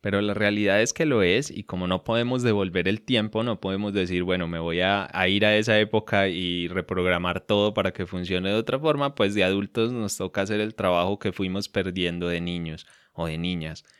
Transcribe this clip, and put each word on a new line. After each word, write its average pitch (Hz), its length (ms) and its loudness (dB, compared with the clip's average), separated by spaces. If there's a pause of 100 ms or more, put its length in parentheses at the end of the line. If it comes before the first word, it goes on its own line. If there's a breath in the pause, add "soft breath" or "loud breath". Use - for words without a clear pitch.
Pero 101 180 0
la 104 140 -2
realidad 104 480 4
es 120 100 0
que 165 140 -2
lo 120 160 4
es, 101 280 2
y 104 120 -10
como 90 240 -6
no 90 160 0
podemos 120 400 0
devolver 95 460 2
el 107 140 -2
tiempo, 110 420 0
no 113 160 -4
podemos 98 320 -4
decir, 90 320 0
"Bueno, 90 240 0
me 85 100 -4
voy 85 220 -2
a, 98 360 2
a 92 120 2
ir 101 180 4
a 107 100 6
esa 110 220 4
época 104 500 2
y 87 380 -2
reprogramar 90 760 0
todo 104 320 2
para 95 200 0
que 95 140 -6
funcione 92 440 -2
de 104 60 0
otra 120 240 -2
forma", 143 340 0
pues 101 200 2
de 98 100 4
adultos 101 480 0
nos 110 240 -4
toca 98 260 -4
hacer 104 180 -2
el 110 140 -4
trabajo 92 460 2
que 98 120 -2
fuimos 95 360 -4
perdiendo 90 580 -2
de 87 140 -2
niños 85 440 -6 (280 soft breath)
o 82 160 -4
de 80 100 -4
niñas. 85 460 -4 (160 soft breath)